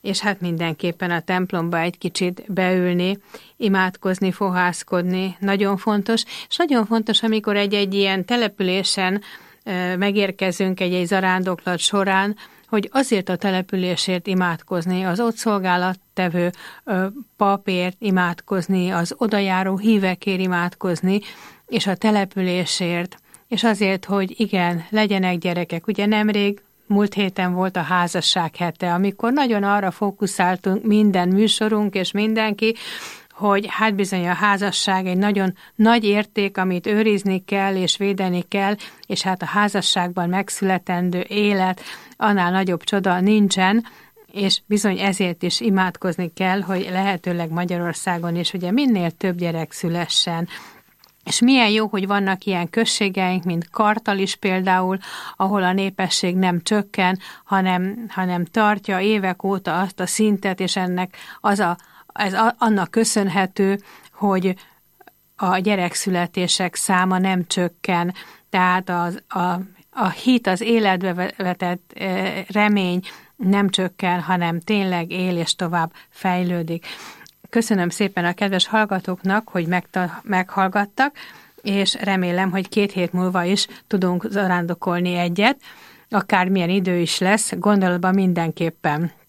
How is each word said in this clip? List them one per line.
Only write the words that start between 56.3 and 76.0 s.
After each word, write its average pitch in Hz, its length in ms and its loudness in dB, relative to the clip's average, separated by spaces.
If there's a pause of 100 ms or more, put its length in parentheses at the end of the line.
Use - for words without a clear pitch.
nem 180 260 2
csökken, 196 560 0 (260)
hanem, 190 640 0
hanem 180 360 -2
tartja 208 560 0
évek 190 420 0
óta 190 380 -2
azt 185 200 -4
a 185 60 -2
szintet, 196 540 0
és 185 160 -2
ennek 185 400 -4 (240)
az 202 180 0
a, 175 180 0 (360)
ez 196 200 -2
a, 226 260 2
annak 208 320 2
köszönhető, 196 880 0 (320)
hogy 190 420 0 (800)
a 185 220 0
gyerekszületések 180 1160 -2
száma 185 440 2
nem 185 280 0
csökken. 175 680 -2 (360)
Tehát 185 380 2
az, 175 400 -2
a, 180 320 -2 (300)
a 220 180 -2
hit, 240 380 2
az 185 140 0
életbe 196 540 2
ve-, 180 220 -4
vetett, 180 580 -4
eh, 190 540 -4
remény 196 520 2 (360)
nem 202 320 2
csökken, 185 520 -2
hanem 170 400 -2
tényleg 180 500 -2
él 185 260 -2
és 165 180 -2
tovább 170 380 -2 (160)